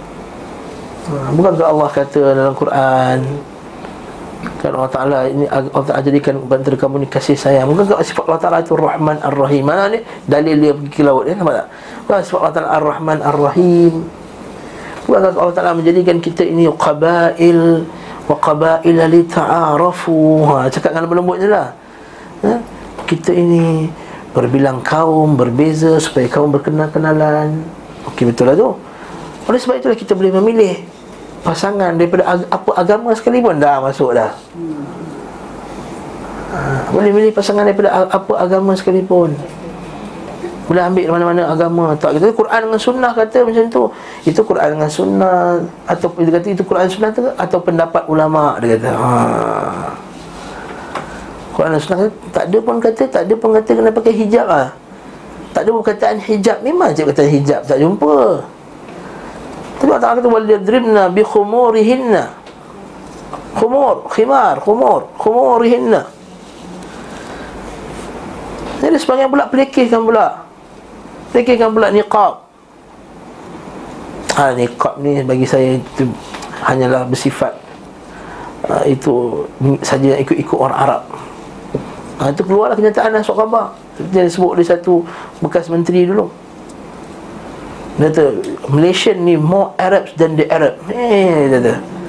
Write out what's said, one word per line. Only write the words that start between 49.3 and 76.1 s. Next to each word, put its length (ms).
Quran 160
dan 80
sunnah 240
kata, 80
tak 160
ada 80
pun 240
kata, 240
tak 160
ada 160
pun 160
kata 240
kena 160
pakai 160
hijab 400
lah. 160
Tak 80
ada 80
pun 160
perkataan 320
hijab. 400
Memang 320
je 160
perkataan 240
hijab, 320
tak 160
jumpa. 640
Tapi 80
Allah 160
Ta'ala 160
kata, 80
"Waliyadribna 760
bi 80
khumurihinna." 1000
Khumur, 560
khimar, 480
khumur, 560
khumurihinna. 880
Jadi 160
sebagian 320
pula 160
pelekehkan 560
pula. 400
Pelekehkan 400
pula 160
niqab. 520
Ha, 160
niqab 480
ni 240
bagi 180
saya 320
itu 300